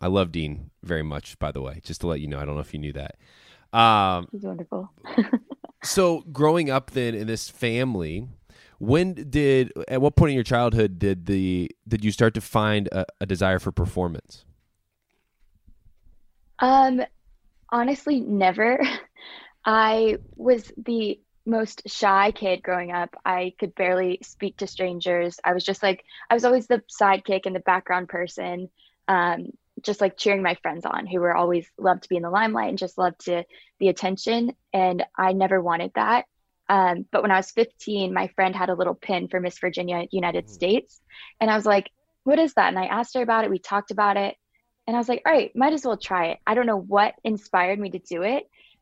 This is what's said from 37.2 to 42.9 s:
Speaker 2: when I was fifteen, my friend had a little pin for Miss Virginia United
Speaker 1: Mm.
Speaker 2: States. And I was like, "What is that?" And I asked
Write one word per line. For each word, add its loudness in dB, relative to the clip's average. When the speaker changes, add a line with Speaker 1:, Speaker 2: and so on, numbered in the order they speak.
Speaker 2:
when 0
I 6
was -2
fifteen, -2
my -2
friend 0
had -2
a 0
little -2
pin -4
for -4
Miss -6
Virginia -4
United -4
Speaker 1:
Mm. -20
Speaker 2:
States. -2
And 4
I 4
was -2
like, 2
"What 4
is 2
that?" 4
And -2
I -2
asked -4